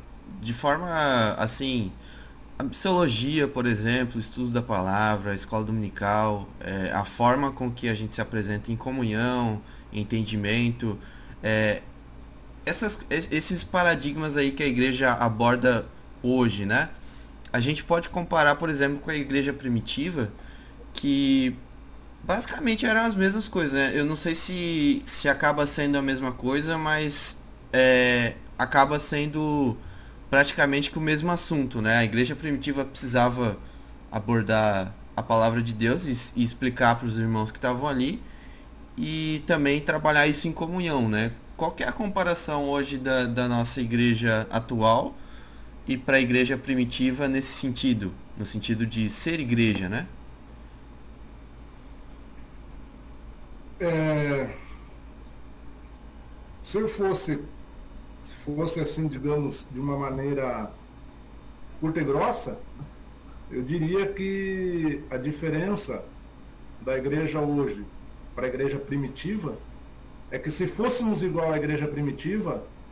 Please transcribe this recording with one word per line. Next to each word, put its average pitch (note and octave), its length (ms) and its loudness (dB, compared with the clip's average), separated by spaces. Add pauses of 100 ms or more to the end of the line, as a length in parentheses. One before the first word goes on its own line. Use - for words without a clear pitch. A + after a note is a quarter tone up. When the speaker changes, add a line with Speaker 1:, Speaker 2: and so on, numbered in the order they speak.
(420)
Speaker 1:
de A2+ 120 -4
forma, D3 840 2
assim, A#2 560 -2 (680)
a - 40 -2
missiologia, D3 840 2
por B2+ 180 -2
exemplo, A#2+ 520 2
o - 20 0
estudo B2 320 -4
da A#2+ 100 2
palavra, G2+ 680 2
a G2 40 -2
escola A2 300 -2
dominical, G#2 840 0 (100)
é, F#2+ 340 -2
a G2+ 120 0
forma C3 460 4
com B2 200 -4
que A#2+ 180 -2
a A2 60 2
gente G#2+ 200 -6
se A2+ 60 -4
apresenta G#2 500 -2
em A2+ 60 0
comunhão, A#2 840 0 (320)
em G#2+ 80 -2
entendimento, A2 1000 0 (440)
é, G#2+ 380 4 (840)
essas, G#3 320 -2 (120)
es-, D#3+ 220 0
esses D#3 320 0
paradigmas D#3 720 2
aí C#3 140 4
que C#3 120 -2
a D3 40 2
igreja B2+ 460 4
aborda A#2+ 720 4 (360)
hoje, A#2+ 440 4
né? C3 240 2 (640)
A B2 60 2
gente D3 240 0
pode E3+ 260 2
comparar, E3 460 4
por D#3+ 140 -2
exemplo, C#3+ 300 2
com D3 120 -8
a D#3 40 0
igreja C#3 380 0
primitiva, C3 800 -2 (640)
que C3+ 600 4 (680)
basicamente A3+ 640 0
eram A3 160 4
as A3+ 140 2
mesmas G3 320 2
coisas, D3+ 260 0
né? C3+ 220 4
Eu D3 100 4
não D#3 100 0
sei E3 200 -2
se, E3 680 2
se - 240 0
acaba D3 380 4
sendo C#3+ 300 0
a C#3 40 2
mesma C3+ 300 -2
coisa, D3 460 0
mas, D3+ 600 0 (360)
é, B2 640 6 (220)
acaba C#3 420 6
sendo D3 760 0 (520)
praticamente C#3+ 600 4
que - 60 -8
o D#3 40 -2
mesmo D#3 300 2
assunto, C#3 500 0
né? A2 160 6
A A#2 60 6
igreja A#2+ 320 2
primitiva C#3+ 500 -2
precisava B2 720 2 (540)
abordar G#2+ 840 2 (220)
a A#2 80 -2
palavra A2+ 380 4
de A#2 120 -2
Deus A#2+ 340 2
e, B2 320 -2
e A#2+ 40 4
explicar A#2+ 560 2
pros A#2 180 -2
irmãos A2+ 340 0
que - 60 -14
estavam B2+ 320 0
ali, C3+ 320 0 (760)
e D#3 500 -2
também D3 340 4
trabalhar D3+ 460 6
isso D3 200 2
em D#3+ 60 0
comunhão, E3 560 0
né? A2 220 2 (240)
Qual D#3+ 160 -2
que - 120 -6
é - 40 0
a B3+ 40 0
comparação E3+ 800 0
hoje C#3+ 280 0
da, B2+ 280 2
da B2 220 0
nossa A#2+ 340 0
igreja A#2 720 4
atual A#2 640 4 (720)
e C3 100 0
pra C3+ 220 6
igreja B2 380 4
primitiva B2+ 680 2
nesse C3+ 260 0
sentido? A#2+ 600 0 (240)
No G#2+ 80 -4
sentido A2 400 -2
de A2 240 0
ser E3 300 -2
igreja, A2+ 500 4
né? C3 180 -2 (3750)
Speaker 2:
É... D3+ 800 0 (2000)
se - 140 -4
eu A3 100 2
fosse, F#3 500 0 (840)
se - 140 -14
fosse D#3+ 420 -2
assim, D#3 280 0
digamos, C#3 640 -2
de B2 100 -8
uma C#3 180 0
maneira C3+ 800 -2 (1040)
curta D#3+ 220 0
e - 40 0
grossa, D3+ 580 0 (840)
eu B2 140 -4
diria F3 500 0
que F#3 960 -2
a C3 80 -4
diferença D#3 840 -2 (760)
da C3 180 0
igreja D3+ 440 0
hoje C3 500 0 (440)
pra B2+ 120 -2
igreja C3+ 320 0
primitiva C#3+ 840 -4 (720)
é C3 80 -4
que D3 120 -4
se F3+ 160 0
fôssemos A3+ 560 0
igual D#3+ 300 2
à D3+ 40 2
igreja D3+ 300 0
primitiva, D#3 800 -2 (240)